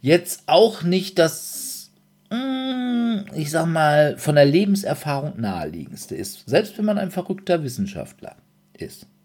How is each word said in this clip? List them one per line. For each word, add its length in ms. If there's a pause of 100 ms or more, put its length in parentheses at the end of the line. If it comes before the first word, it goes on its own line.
jetzt 440
auch 380
nicht 340
das, 720 (380)
mm, 960 (100)
ich 140
sag 180
mal, 500
von 180
der 100
Lebenserfahrung 960
naheliegendste 760
ist, 320
selbst 300
wenn 80
man 120
ein 140
verrückter 520
Wissenschaftler 720 (380)
ist. 340 (180)